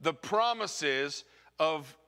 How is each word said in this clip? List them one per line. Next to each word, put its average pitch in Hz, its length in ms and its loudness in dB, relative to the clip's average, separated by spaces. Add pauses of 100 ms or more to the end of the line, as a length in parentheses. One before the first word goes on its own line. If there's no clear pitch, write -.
the 160 100 2
promises 165 1120 0 (340)
of, 156 380 0 (120)